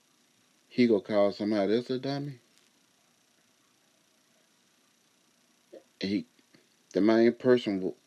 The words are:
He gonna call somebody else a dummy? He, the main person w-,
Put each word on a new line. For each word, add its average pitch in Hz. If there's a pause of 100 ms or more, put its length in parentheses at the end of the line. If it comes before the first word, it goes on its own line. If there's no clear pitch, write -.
(680)
He 123
gonna 104
call 101
somebody 101
else 123
a 127
dummy? 139 (3500)
He, 95 (680)
the 90
main 113
person 120
w-, 92 (120)